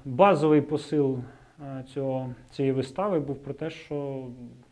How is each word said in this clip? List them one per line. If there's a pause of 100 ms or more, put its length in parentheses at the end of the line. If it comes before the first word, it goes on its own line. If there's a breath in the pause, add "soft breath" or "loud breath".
базовий
посил, (420 loud breath)
е, (100)
цього, (160)
цієї
вистави
був
про
те,
що (460)